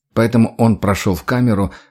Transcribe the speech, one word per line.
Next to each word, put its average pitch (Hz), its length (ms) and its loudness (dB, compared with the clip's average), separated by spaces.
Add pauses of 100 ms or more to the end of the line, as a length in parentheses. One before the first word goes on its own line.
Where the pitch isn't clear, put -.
(140)
Поэтому 113 440 0
он 113 200 2
прошёл 98 380 -2
в - 80 -12
камеру, 117 480 0 (200)